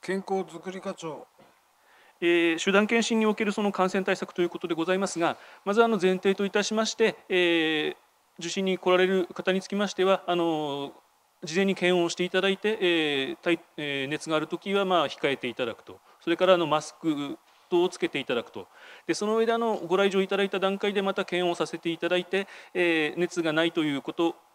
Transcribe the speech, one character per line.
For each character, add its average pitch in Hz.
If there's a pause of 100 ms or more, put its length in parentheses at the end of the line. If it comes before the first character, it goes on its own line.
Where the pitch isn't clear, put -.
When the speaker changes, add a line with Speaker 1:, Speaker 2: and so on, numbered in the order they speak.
Speaker 1:
健 190
康 190
づ 165
く 185
り 185
課 185
長。 151 (920)
Speaker 2:
え 170
ー、 165
集 196
団 208
検 233
診 226
に 220
お 214
け 226
る 202
そ 214
の 202
感 190
染 190
対 190
策 -
と 180
い 175
う -
こ 170
と -
で 170
ご 160
ざ 180
い 185
ま 196
す 170
が、 156 (280)
ま 196
ず、 233
あ -
の、 226
前 185
提 196
と 202
い 196
た 208
し -
ま 220
し -
て、 220 (140)
え 160
ー、 - (440)
受 165
診 190
に 185
来 -
ら 180
れ 185
る 185
方 -
に 190
つ -
き 202
ま 202
し 196
て 190
は、 190
あ 180
の、 151 (520)
事 156
前 190
に 190
検 180
温 170
を -
し -
て 175
い 180
た 185
だ 190
い 196
て、 214
え 196 (500)
ー、 -
た -
い-、 170 (160)
え 139
ー、 -
熱 151
が 160
あ 151
る 156
と 170
き 196
は、 202
ま 180
あ、 139
控 -
え 135
て 127
い 120
た 127
だ 110
く -
と。 - (180)
そ -
れ 170
か 185
ら、 190
あ -
の、 175
マ 151
ス -
ク 143 (320)
等 175
を 185
つ -
け 170
て 151
い 131
た 135
だ 117
く -
と。 98 (400)
で、 170
そ 208
の 220
上 226
で、 226
あ 233
の、 226
ご 170
来 196
場 190
い 190
た 196
だ 196
い 190
た 196
段 190
階 202
で 202
ま 196
た 196
検 180
温 175
さ 170
せ 160
て 170
い 165
た 170
だ 180
い 180
て、 196 (260)
え 165
ー、 170
熱 175
が 165
な 160
い 170
と 165
い 147
う 135
こ 156
と 165 (200)